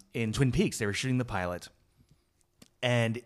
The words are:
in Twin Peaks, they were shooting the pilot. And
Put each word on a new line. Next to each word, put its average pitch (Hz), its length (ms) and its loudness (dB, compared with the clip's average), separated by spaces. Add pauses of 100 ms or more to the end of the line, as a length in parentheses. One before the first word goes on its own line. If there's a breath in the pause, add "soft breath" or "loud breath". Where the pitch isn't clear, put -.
(140)
in 113 200 -2
Twin 123 180 4
Peaks, 147 260 2
they 113 80 -2
were 101 80 0
shooting 127 240 0
the 123 80 0
pilot. 90 440 -4 (1120)
And 120 440 2